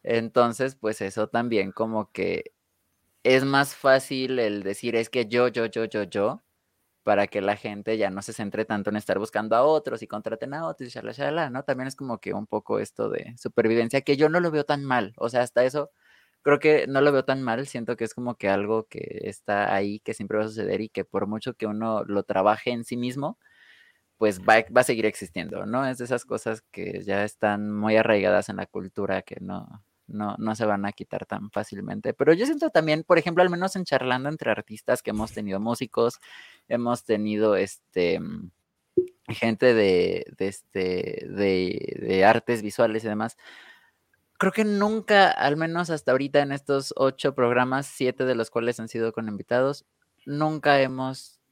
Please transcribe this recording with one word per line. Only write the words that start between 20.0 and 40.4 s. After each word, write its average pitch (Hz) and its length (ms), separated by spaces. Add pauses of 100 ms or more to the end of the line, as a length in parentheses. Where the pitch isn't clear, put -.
siempre 107 240
va 107 60
a - 20
suceder 101 340
y 110 80
que 95 160
por 98 220
mucho 110 280
que 110 120
uno 107 380
lo 101 180
trabaje 104 480
en 117 140
sí 120 120
mismo, 131 400 (800)
pues 104 240
va, 110 220 (120)
va 123 60
a - 20
seguir 110 220
existiendo, 95 640
¿no? 127 200
Es 127 120
de 120 60
esas 123 200
cosas 110 460
que 95 320
ya 98 200
están 104 480
muy 107 260
arraigadas 98 520
en 98 80
la 92 80
cultura 95 580
que - 180
no, 95 420 (240)
no, 104 300
no 110 180
se 110 100
van 101 200
a 101 80
quitar - 320
tan 104 260
fácilmente. 101 640
Pero 143 200
yo 202 120
siento 311 240
también, 156 340
por 175 140
ejemplo, 170 260
al 180 60
menos 180 260
en 185 80
charlando 127 460
entre 151 220
artistas 107 500
que - 80
hemos 107 240
tenido, 101 260
músicos, 117 600 (500)
hemos 120 340
tenido, 107 540
este, 87 640
mm, 87 300 (760)
gente 117 440
de, 90 520 (120)
de, 95 100